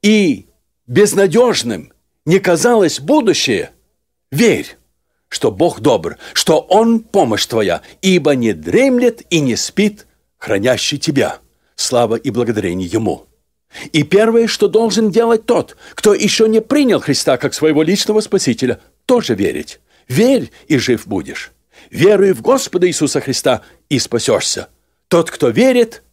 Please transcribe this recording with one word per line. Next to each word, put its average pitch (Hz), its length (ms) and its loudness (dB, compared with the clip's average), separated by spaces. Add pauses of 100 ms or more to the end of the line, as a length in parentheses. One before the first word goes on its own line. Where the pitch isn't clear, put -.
и 208 440 2 (400)
безнадежным 180 1040 0 (320)
ни 175 140 2
казалось 185 640 0
будущее, 156 680 0 (640)
верь, 185 460 0 (500)
что - 240 -4
Бог 127 280 -2
добр, 104 360 0 (160)
что - 280 0
Он 226 400 2
помощь 127 460 -2
твоя, 98 360 -2 (180)
ибо 160 340 2
не 113 200 0
дремлет 240 760 0
и 165 100 0
не 135 160 -2
спит, - 500 -4 (320)
хранящий 117 600 -2
тебя. 127 420 -2 (400)
Слава 117 360 0
и 120 140 -6
благодарение 101 560 -4
Ему. 98 400 -6 (680)
И 147 100 2
первое, 220 460 2
что - 200 0
должен 214 420 2
делать 226 360 0
тот, - 320 -2 (160)
кто - 180 2
еще 220 340 2
не 220 140 2
принял 247 400 0
Христа 135 380 -2
как 131 160 -4
своего 156 280 2
личного 208 380 0
Спасителя, 127 600 -2 (260)
тоже 233 280 0
верить. 78 460 -4 (260)
Верь, 226 440 2 (180)
и - 80 2
жив 123 300 -2
будешь. - 460 -10 (380)
Веруй 196 440 2
в 113 80 -8
Господа 202 440 0
Иисуса 151 360 -2
Христа, 131 400 -2 (260)
и 131 100 -2
спасешься. - 680 -4 (400)
Тот, 170 220 0
кто - 180 -2
верит 233 540 2 (100)